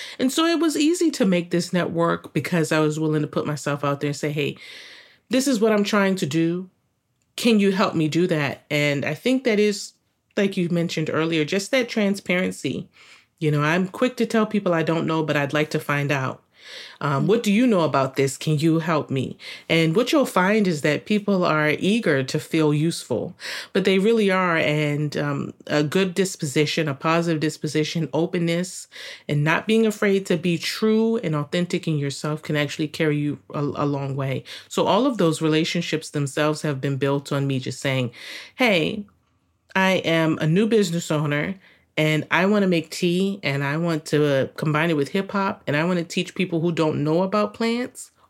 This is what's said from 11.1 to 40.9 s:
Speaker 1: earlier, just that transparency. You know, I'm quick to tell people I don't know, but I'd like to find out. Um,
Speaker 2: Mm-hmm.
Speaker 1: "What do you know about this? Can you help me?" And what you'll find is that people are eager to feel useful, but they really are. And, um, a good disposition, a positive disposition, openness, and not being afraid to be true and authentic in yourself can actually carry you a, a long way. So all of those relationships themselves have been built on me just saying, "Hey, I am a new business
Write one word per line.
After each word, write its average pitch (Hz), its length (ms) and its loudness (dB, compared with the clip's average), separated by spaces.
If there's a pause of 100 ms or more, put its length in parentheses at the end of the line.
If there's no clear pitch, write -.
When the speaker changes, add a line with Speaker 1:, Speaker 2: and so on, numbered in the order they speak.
Speaker 1:
earlier, 160 320 0
just 196 280 -4
that 254 180 0
transparency. 185 1000 -2 (500)
You 151 120 0
know, 147 120 2
I'm 175 260 2
quick 254 280 -2
to 233 80 0
tell 226 220 0
people 202 260 -2
I 160 100 2
don't 160 240 0
know, 160 160 0
but 151 140 -2
I'd 143 160 -2
like 151 180 0
to 151 80 -2
find 143 320 -2
out. 135 320 -4 (580)
Um, 143 220 0
Speaker 2:
Mm-hmm. 151 60 0
Speaker 1:
"What 226 140 4
do 208 80 0
you 220 160 4
know 208 140 4
about 135 360 0
this? 135 200 2
Can 156 220 0
you 160 220 2
help 156 300 -2
me?" 135 280 -4 (280)
And 165 300 2
what 247 160 2
you'll 285 140 4
find 202 420 2
is 151 140 -2
that 147 240 0
people 202 360 0
are 151 280 2
eager 175 520 2
to 131 160 -2
feel 156 360 0
useful, 147 600 -2 (380)
but 196 120 0
they 196 140 4
really 214 320 2
are. 185 280 2
And, 151 580 0
um, 147 380 -4 (120)
a 151 160 2
good 180 320 0
disposition, 160 720 -2
a 139 80 -4
positive 165 460 0
disposition, 151 720 -2
openness, 170 760 -2 (380)
and 151 160 0
not 156 240 0
being 220 200 4
afraid 196 400 0
to 180 100 2
be 170 220 0
true 220 640 2
and 160 100 -2
authentic 175 540 -2
in 156 80 0
yourself 143 460 -4
can 151 140 -2
actually 147 320 -2
carry 151 280 0
you 147 220 -2 (160)
a, 147 60 -4
a 143 260 -2
long 139 280 -4
way. 131 300 -4 (240)
So - 180 0
all 208 200 4
of 262 100 0
those 165 240 2
relationships 160 720 0
themselves 151 500 -2
have 147 200 -4
been 139 180 -2
built 139 340 -2
on 139 140 0
me 139 120 0
just 131 220 -8
saying, 131 300 -2 (460)
"Hey, 202 500 0 (680)
I 190 180 4 (120)
am 160 360 2
a - 60 0
new 185 200 4
business 190 440 2